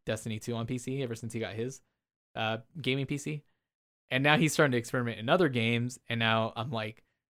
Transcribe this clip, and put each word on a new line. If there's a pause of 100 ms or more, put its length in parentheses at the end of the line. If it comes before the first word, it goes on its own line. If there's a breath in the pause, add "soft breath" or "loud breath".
Destiny
two
on
P
C
ever
since
he
got
his, (520)
uh, (220)
gaming
P
C. (680)
And
now
he's
starting
to
experiment
in
other
games,
and
now
I'm
like, (260)